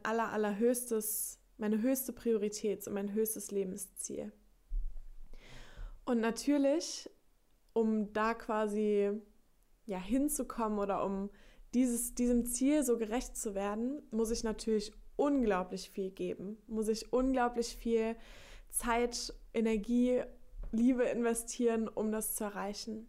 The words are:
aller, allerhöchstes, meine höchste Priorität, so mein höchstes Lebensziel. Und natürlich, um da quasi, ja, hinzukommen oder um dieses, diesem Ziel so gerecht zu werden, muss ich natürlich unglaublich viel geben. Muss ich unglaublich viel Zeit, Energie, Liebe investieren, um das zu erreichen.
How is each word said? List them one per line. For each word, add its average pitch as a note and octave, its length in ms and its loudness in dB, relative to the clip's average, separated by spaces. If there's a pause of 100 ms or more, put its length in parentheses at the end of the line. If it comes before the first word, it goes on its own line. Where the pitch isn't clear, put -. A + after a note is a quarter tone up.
aller, A3+ 260 0
allerhöchstes, G#3+ 1080 0 (180)
meine G#3+ 240 0
höchste C4 320 0
Priorität, G#3 720 0
so G#3 60 -8
mein G3+ 240 -2
höchstes G#3+ 360 -2
Lebensziel. G3+ 800 -6 (1700)
Und A#3+ 160 2
natürlich, C#4 880 2 (640)
um A3 400 2
da A3 220 0
quasi, G#3 760 2 (760)
ja, F#3 120 -4
hinzukommen A#3+ 800 0
oder G3+ 240 0
um G3 280 -2 (420)
dieses, A#3+ 420 2
diesem A#3+ 300 4
Ziel C#4 400 4
so A#3 140 4
gerecht A3+ 400 -2
zu G#3 160 -4
werden, A3 560 -2
muss A3 200 0
ich A#3 140 0
natürlich G#3+ 480 0 (240)
unglaublich G3 720 2
viel F#3+ 220 -6
geben. F#3 560 -6
Muss G#3+ 220 -2
ich A3 220 -2
unglaublich A#3+ 640 2
viel A3+ 420 0 (520)
Zeit, A#3+ 640 0 (220)
Energie, A#3 680 4 (520)
Liebe A#3+ 300 6
investieren, A#3 840 2
um G#3+ 240 -2
das G#3+ 240 -2
zu A3 100 -4
erreichen. G#3 640 -6